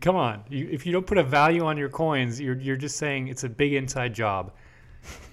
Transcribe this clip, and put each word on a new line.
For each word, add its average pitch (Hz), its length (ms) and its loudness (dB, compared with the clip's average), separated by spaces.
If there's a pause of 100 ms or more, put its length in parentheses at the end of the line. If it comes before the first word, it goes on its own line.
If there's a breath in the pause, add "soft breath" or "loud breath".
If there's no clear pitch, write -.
come 185 140 4
on. 110 340 0
You, 143 200 -6
if 131 140 -6
you 175 80 -2
don't 185 140 0
put 208 100 0
a 175 60 8
value 151 420 4
on 156 140 0
your 139 100 -2
coins, 135 500 0
you're, 131 220 -2
you're 135 160 -2
just 139 220 -6
saying 135 300 -2
it's 131 160 -8
a 127 40 -4
big 143 240 0
inside 131 420 -2
job. 98 380 -2 (500 loud breath)
<laughs> - 80 -18 (220 loud breath)